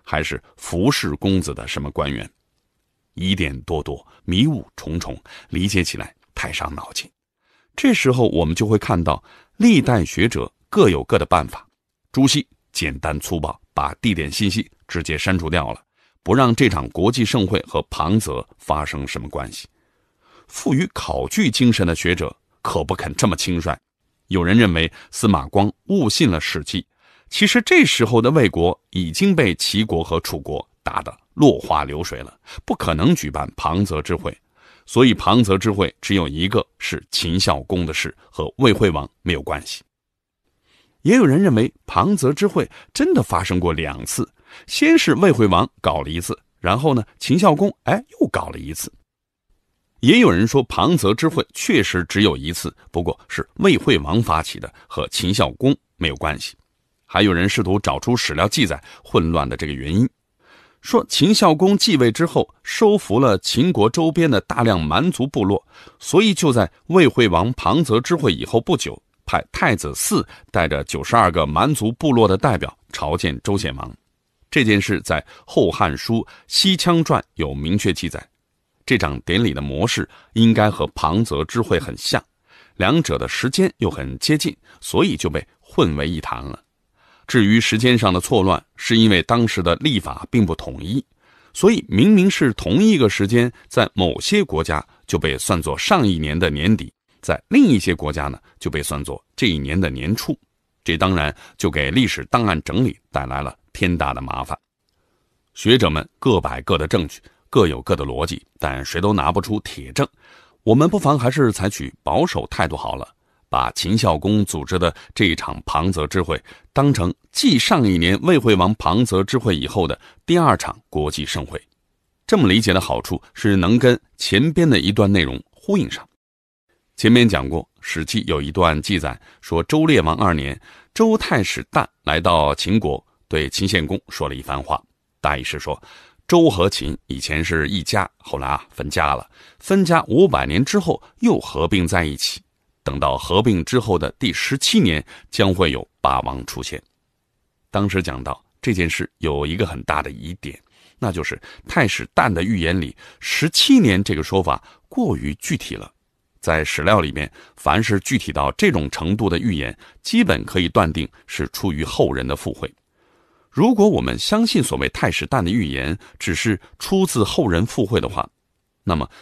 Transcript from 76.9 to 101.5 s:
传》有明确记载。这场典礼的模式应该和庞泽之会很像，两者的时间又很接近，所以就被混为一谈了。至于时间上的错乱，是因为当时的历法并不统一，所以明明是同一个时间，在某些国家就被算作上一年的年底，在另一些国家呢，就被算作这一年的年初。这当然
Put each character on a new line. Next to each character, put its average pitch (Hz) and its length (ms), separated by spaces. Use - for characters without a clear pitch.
传》 143 180
有 71 180
明 78 240
确 98 160
记 80 160
载。 - 180
这 127 140
场 73 240
典 92 200
礼 98 120
的 67 80
模 71 260
式 - 220
应 113 200
该 107 160
和 80 180
庞 87 360
泽 78 220
之 117 160
会 92 180
很 69 160
像， - 260
两 127 260
者 71 160
的 64 100
时 - 220
间 185 280
又 92 120
很 65 280
接 151 200
近， - 160
所 135 240
以 170 100
就 80 140
被 73 160
混 90 360
为 73 140
一 82 100
谈 60 240
了。 - 180
至 113 180
于 113 160
时 110 160
间 123 200
上 104 140
的 90 80
错 101 240
乱， 92 180
是 - 220
因 113 120
为 90 140
当 117 240
时 95 160
的 85 120
历 139 240
法 - 300
并 113 160
不 82 100
统 - 280
一， 110 180
所 208 180
以 - 160
明 143 240
明 196 180
是 139 240
同 127 300
一 220 140
个 120 100
时 101 180
间， 120 240
在 113 240
某 90 260
些 202 240
国 - 180
家 78 240
就 - 120
被 73 200
算 87 240
作 73 160
上 170 280
一 92 120
年 76 200
的 87 120
年 80 260
底， 76 160
在 - 280
另 262 180
一 120 120
些 90 160
国 76 160
家 71 160
呢， 65 100
就 87 100
被 73 140
算 73 180
作 69 220
这 123 120
一 82 100
年 71 220
的 87 100
年 67 240
初。 - 240
这 82 140
当 92 180
然 73 180